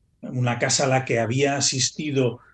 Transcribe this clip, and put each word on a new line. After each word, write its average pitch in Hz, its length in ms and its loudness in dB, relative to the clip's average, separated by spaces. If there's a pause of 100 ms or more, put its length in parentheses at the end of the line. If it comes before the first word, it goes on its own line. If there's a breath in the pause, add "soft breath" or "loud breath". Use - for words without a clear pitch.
(200)
una 123 380 -2
casa 139 260 0
a 135 40 2
la 131 180 2
que 117 140 2
había 135 360 0
asistido 135 840 -2 (140 loud breath)